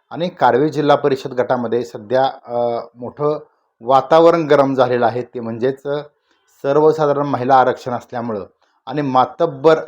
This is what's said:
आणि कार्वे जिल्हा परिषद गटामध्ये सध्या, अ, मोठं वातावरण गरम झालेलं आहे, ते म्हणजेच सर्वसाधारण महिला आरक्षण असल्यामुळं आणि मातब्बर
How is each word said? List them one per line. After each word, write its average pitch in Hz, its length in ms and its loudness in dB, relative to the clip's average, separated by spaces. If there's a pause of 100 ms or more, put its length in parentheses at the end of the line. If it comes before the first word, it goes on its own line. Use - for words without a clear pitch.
(100)
आणि 160 180 -8
कार्वे 131 400 0
जिल्हा 147 280 0
परिषद 139 360 -4
गटामध्ये 123 520 -4
सध्या, 120 400 -4 (220)
अ, 120 480 -6
मोठं 143 440 -6 (420)
वातावरण 160 680 4
गरम 139 280 2
झालेलं 123 320 2
आहे, 120 160 -2
ते 123 180 -12
म्हणजेच 117 420 -6 (800)
सर्वसाधारण 147 640 2
महिला 127 280 0
आरक्षण 127 380 0
असल्यामुळं 117 540 -8 (400)
आणि 143 160 -6
मातब्बर 139 840 2